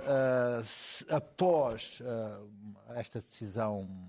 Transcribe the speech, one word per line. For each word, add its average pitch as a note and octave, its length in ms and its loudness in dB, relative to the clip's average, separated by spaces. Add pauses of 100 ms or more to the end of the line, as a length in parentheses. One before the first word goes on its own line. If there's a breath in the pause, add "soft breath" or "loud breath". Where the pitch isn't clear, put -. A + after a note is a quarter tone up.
eh, B2+ 600 4
se, - 440 -2
após, D3 920 2
eh, G#2+ 1000 -8
esta - 200 -6
decisão, G#2 680 -4 (200)